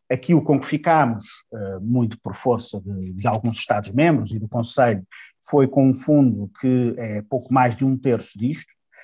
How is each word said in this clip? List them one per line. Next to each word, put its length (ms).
Aquilo 320
com 180
que 80
ficámos, 600
eh, 300
muito 400
por 100
força 480
de, 320
de 140
alguns 320
Estados-membros 720
e 80
do 100
Conselho, 580
foi 180
com 180
um 60
fundo 580
que 360
é 260
pouco 300
mais 240
de 80
um 100
terço 440
disto. 360